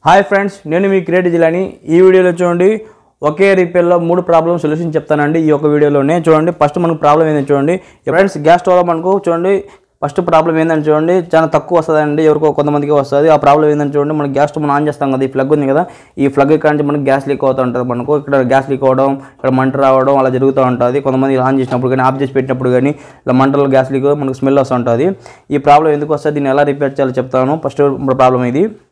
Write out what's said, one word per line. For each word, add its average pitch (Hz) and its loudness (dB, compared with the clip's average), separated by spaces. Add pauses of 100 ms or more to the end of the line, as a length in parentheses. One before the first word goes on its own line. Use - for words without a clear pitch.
హాయ్ 185 6
ఫ్రెండ్స్, 196 -2 (140)
నేను 180 0
మీ 196 2
క్రియేటివ్ 175 0
జిలాని. 165 2 (340)
ఈ - 6
వీడియోలో 185 4
చూడండి, 175 2 (600)
ఒకే 156 0 (140)
రిపేర్లో 175 2 (120)
మూడు 175 0
ప్రాబ్లమ్ 165 2
సొల్యూషన్ 156 -4
చెప్తానండి 151 -2
ఈ - 0
ఒక 147 -2
వీడియోలోనే. 147 2 (100)
చూడండి, 160 2
ఫస్ట్ 147 0
మనకు 165 -2
ప్రాబ్లం 151 4
ఏంటో 151 0
చూడండి. 143 0 (360)
ఫ్రెండ్స్, 185 0
గ్యాస్ 170 4
స్టవ్లో 180 2
మనకు 170 -2 (120)
చూడండి, 170 0 (480)
ఫస్ట్ 147 -4
ప్రాబ్లం 160 2
ఏంటని 160 0
చూడండి, 156 2 (160)
చాలా 160 2
తక్కువ 165 0
వస్తుందండి, 156 0
ఎవరికో 151 2
కొంతమందికి 147 -2
వస్తుంది. 143 0
ఆ 147 2
ప్రాబ్లం 151 4
ఏంటని 147 -2
చూడండి, 147 -2
మన 143 -4
గ్యాస్ 147 0
స్టవ్ 156 -6
మనం 143 0
ఆన్ 147 -2
చేస్తాం 143 -4
కదా, 131 -2
ఈ 131 -8
ప్లగ్ 135 0
ఉంది 139 -2
కదా, 156 0 (380)
ఈ 139 2
ప్లగ్ 143 2
ఇక్కడ 151 0
నుంచి 147 -2
మనకు 147 -4
గ్యాస్ 135 -2
లీక్ 135 -4
అవుతూ 127 -2
ఉంటుంది. 123 -4 (100)
మనకు 123 -4
ఇక్కడ 139 0 (120)
గ్యాస్ 135 0
లీక్ 135 -2
అవ్వడం, 135 2 (260)
ఇక్కడ 131 -2
మంట 131 -2 (100)
రావడం 135 2
అలా 131 0
జరుగుతూ 135 0
ఉంటుంది. 123 -2
కొంతమంది 131 0
ఆన్ 135 0
చేసినప్పుడు 127 -2
కానీ, 131 0
ఆఫ్ 135 -2
చేసి 131 -8
పెట్టినప్పుడు 131 -2
కానీ 135 0 (340)
ఇలా 127 0
మంటలు, 139 0
గ్యాస్ 131 0
లీక్ 135 0 (120)
మనకు 131 -6
స్మెల్ 139 2
వస్తూ 131 -4
ఉంటుంది. 120 0 (460)
ఈ 139 -2
ప్రాబ్లం 151 4
ఎందుకు 147 -4
వస్తుంది, 151 -4
దీన్ని 139 -2
ఎలా 147 2
రిపేర్ 139 -4
చేయాలో 131 -2
చెప్తాను. 131 -2 (120)
ఫస్ట్ 143 -2 (400)
ప్రాబ్లం 127 2 (100)
ఇది. 151 0 (280)